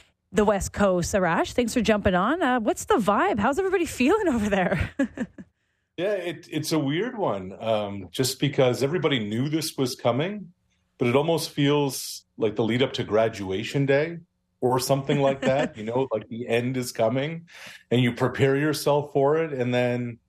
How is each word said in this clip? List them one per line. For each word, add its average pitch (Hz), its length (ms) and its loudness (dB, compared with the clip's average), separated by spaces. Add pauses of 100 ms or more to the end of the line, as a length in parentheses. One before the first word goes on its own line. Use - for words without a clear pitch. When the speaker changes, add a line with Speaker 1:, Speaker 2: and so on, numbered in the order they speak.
(300)
Speaker 1:
the 208 140 2
West 202 280 2
Coast. 185 420 2
Arash, 185 380 2
thanks 240 220 0
for 254 60 2
jumping 208 340 2
on. 233 260 2
Uh, 254 200 2
what's 262 260 -2
the 427 100 4
vibe? 240 420 2
How's 262 200 0
everybody 370 260 0
feeling 349 440 2
over 220 200 0
there? 190 500 0
<laughs> - 280 -2 (720)
Speaker 2:
Yeah, 202 160 0
it, 175 360 -8
it's 156 220 -4
a 160 60 2
weird 180 400 -2
one, 98 420 -4
um, 101 500 -2
just - 300 -2
because 127 420 2
everybody 143 360 0
knew 113 320 -2
this 151 260 -4
was 127 180 -2
coming, 170 580 -4 (440)
but 123 100 0
it 120 80 2
almost 156 360 2
feels 143 720 0 (140)
like 107 180 0
the 117 80 0
lead 117 180 2
up 127 120 -2
to 123 100 -4
graduation 110 800 0
day 151 340 0 (440)
or 127 180 2
something 139 400 0
like 139 220 2
that, 135 340 0
Speaker 1:
<laughs> - 20 -16
Speaker 2:
you 107 60 -10
know, 127 260 -2
like 113 180 -4
the 117 200 -8
end 120 300 0
is 123 140 -6
coming 135 540 -2 (440)
and 123 100 4
you 120 120 2
prepare 131 440 2
yourself 147 560 0
for 143 240 4
it. 160 160 -2
And 123 220 -2
then 123 440 -2 (100)